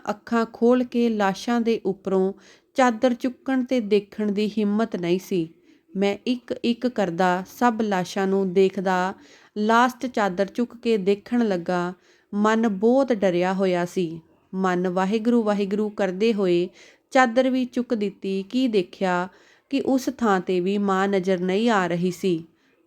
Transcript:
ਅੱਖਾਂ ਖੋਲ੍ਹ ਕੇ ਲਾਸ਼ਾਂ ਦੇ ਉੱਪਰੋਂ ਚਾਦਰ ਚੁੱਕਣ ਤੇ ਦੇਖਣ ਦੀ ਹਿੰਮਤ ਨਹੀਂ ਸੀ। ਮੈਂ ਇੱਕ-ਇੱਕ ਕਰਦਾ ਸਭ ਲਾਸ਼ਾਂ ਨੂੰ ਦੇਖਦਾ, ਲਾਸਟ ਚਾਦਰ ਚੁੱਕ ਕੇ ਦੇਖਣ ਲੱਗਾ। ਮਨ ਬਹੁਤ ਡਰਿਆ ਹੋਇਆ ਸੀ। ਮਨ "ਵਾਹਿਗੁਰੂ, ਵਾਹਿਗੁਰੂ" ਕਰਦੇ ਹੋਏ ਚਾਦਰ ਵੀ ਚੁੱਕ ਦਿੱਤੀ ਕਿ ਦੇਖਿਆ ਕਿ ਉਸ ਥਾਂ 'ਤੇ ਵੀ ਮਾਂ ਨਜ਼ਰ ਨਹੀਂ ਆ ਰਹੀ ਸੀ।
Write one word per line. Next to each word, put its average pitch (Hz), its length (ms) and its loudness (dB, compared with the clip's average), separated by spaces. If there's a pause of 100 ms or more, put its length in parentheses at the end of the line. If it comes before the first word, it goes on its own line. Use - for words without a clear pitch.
(100)
ਅੱਖਾਂ 226 420 -2
ਖੋਲ੍ਹ 247 320 2
ਕੇ 240 240 0
ਲਾਸ਼ਾਂ 214 520 -2
ਦੇ 226 240 -2
ਉੱਪਰੋਂ 190 480 0 (420)
ਚਾਦਰ 247 400 2
ਚੁੱਕਣ 254 500 -4
ਤੇ 247 160 0
ਦੇਖਣ 208 520 -2
ਦੀ 208 260 -2
ਹਿੰਮਤ 214 380 0
ਨਹੀਂ 175 220 0
ਸੀ। 175 300 -4 (480)
ਮੈਂ 202 200 0 (100)
ਇੱਕ-ਇੱਕ 240 600 -4
ਕਰਦਾ 185 580 0 (140)
ਸਭ 240 240 2
ਲਾਸ਼ਾਂ 196 440 -2
ਨੂੰ 190 260 0
ਦੇਖਦਾ, 190 600 0 (420)
ਲਾਸਟ 233 500 0
ਚਾਦਰ 202 400 -2
ਚੁੱਕ 240 300 -6
ਕੇ 226 200 0
ਦੇਖਣ 202 520 0
ਲੱਗਾ। 180 460 -2 (400)
ਮਨ 220 340 2
ਬਹੁਤ 240 440 2
ਡਰਿਆ 185 400 2
ਹੋਇਆ 185 320 0
ਸੀ। 165 360 -4 (340)
ਮਨ 180 340 0
"ਵਾਹਿਗੁਰੂ, 214 540 0
ਵਾਹਿਗੁਰੂ" 208 460 -2
ਕਰਦੇ 202 460 0
ਹੋਏ 180 340 2 (420)
ਚਾਦਰ 254 400 2
ਵੀ 254 140 -2
ਚੁੱਕ 247 300 -4
ਦਿੱਤੀ 196 480 -4
ਕਿ 247 260 -2
ਦੇਖਿਆ 185 600 0 (420)
ਕਿ 277 100 0
ਉਸ 262 280 0 (100)
ਥਾਂ 202 220 2
'ਤੇ 185 200 0
ਵੀ 196 180 0
ਮਾਂ 196 300 2
ਨਜ਼ਰ 190 320 0
ਨਹੀਂ 196 300 0
ਆ 196 160 2
ਰਹੀ 175 240 -2
ਸੀ। 170 340 -2 (420)